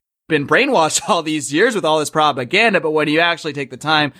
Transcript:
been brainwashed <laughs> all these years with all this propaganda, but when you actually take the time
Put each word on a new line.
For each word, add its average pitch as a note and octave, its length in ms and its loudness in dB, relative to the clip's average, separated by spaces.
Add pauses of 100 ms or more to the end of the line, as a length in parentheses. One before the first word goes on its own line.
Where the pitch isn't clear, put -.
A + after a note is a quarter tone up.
(280)
been D3 180 0
brainwashed F3 580 2
<laughs> - 40 -6
all F3 140 0
these D3+ 300 -4
years A3 220 2
with E3+ 100 -4
all D#3 140 2
this D3 100 -2
propaganda, D#3+ 720 0
but D#3 120 -4
when D3+ 160 0
you D3+ 120 2
actually E3 320 -2
take C3+ 180 -8
the B2+ 60 -16
time D3+ 440 0